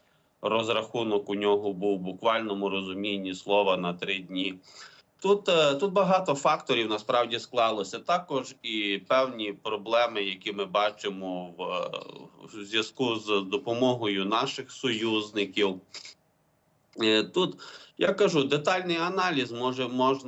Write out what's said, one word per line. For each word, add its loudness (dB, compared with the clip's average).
розрахунок 0
у -2
нього 2
був 0
в -8
буквальному 0
розумінні -4
слова 2
на -2
три -4
дні. -6
Тут, 2
е, 6
тут 0
багато 4
факторів 2
насправді 0
склалося. 0
Також -2
і -2
певні 2
проблеми, 0
які -6
ми -4
бачимо -2
в, -8
е, -4
в -14
зв'язку -2
з 0
допомогою 0
наших -2
союзників. 0
Е, 4
тут, -2
я 2
кажу, 4
детальний 0
аналіз 0
може, -2
мож-, 2